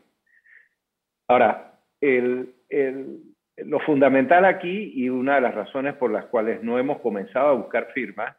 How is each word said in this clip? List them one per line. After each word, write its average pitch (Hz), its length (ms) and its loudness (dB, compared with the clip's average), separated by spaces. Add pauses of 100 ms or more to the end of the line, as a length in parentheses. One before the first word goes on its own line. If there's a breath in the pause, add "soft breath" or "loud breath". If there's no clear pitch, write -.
(1300 soft breath)
Ahora, 120 520 2 (220)
el, 123 520 0 (160)
el, 135 500 -4 (380)
lo - 220 -4
fundamental 139 640 4
aquí, 185 500 -2
y 127 140 -2
una 127 260 0
de 135 60 4
las 110 140 0
razones 135 400 -6
por 117 160 -2
las 101 140 -4
cuales 110 360 -2
no 117 160 -2
hemos 139 220 -2
comenzado 110 480 -2
a 147 60 4
buscar 113 400 -4
firmas, 107 460 -10